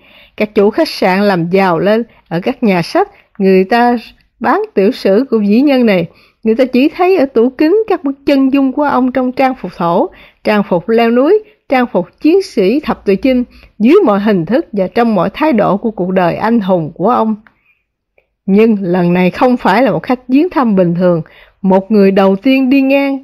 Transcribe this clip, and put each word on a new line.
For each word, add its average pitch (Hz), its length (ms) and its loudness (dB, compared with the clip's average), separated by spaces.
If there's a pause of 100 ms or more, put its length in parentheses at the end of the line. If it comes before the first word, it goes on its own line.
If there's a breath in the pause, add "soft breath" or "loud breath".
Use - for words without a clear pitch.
(380 soft breath)
Các 214 180 -6
chủ 202 140 2
khách 302 200 -2
sạn 190 320 -2
làm 180 280 0
giàu 185 300 0
lên 214 240 0 (240 soft breath)
ở 170 160 -4
các 269 200 -6
nhà 185 180 0
sách, 381 280 -2 (280 soft breath)
người 190 260 4
ta 240 340 0 (420)
bán 269 220 -2 (120)
tiểu 202 180 0
sử 220 380 0
của 226 80 -2 (100)
vĩ 214 140 2
nhân 262 240 2
này. 185 220 0 (360 soft breath)
Người 220 120 0
ta 262 100 0
chỉ 254 240 0
thấy 370 280 0
ở 277 80 0
tủ 247 240 0
kính 339 380 0
các 359 160 -2
bức 277 220 -6
chân 277 280 2
dung 269 200 0
của 294 100 -2
ông 254 280 0
trong 254 200 -2
trang 262 240 -2
phục 180 220 -12
thổ, 190 320 0 (340 loud breath)
trang 208 260 0
phục 175 200 -4
leo 233 220 2
núi, 294 280 2 (300 soft breath)
trang 254 220 0
phục 180 140 -2 (160)
chiến 339 200 2
sĩ 226 380 -2
thập - 260 -8
tự 196 100 0
chinh, 254 280 0 (360 soft breath)
dưới 247 160 4 (100)
mọi 202 140 2
hình 196 260 0
thức 240 260 -2
và 190 160 -4
trong 233 280 0
mọi 196 180 0
thái 311 200 -2
độ 202 240 0
của 220 140 -4
cuộc 185 200 -6
đời 180 240 0
anh 233 240 -2
hùng 180 360 -2
của 185 140 -2
ông. 220 260 0 (1080 soft breath)
Nhưng 214 360 2
lần 175 320 0
này 180 160 2
không 254 280 0
phải 214 260 0
là 233 80 0
một 160 120 -4
khách 254 240 -4
viếng 294 220 0
thăm 233 260 -2
bình 175 200 0
thường. 175 260 0 (400 soft breath)
Một 190 300 0
người 196 200 4
đầu 196 240 2
tiên 262 340 0
đi 277 120 2
ngang, 277 420 -2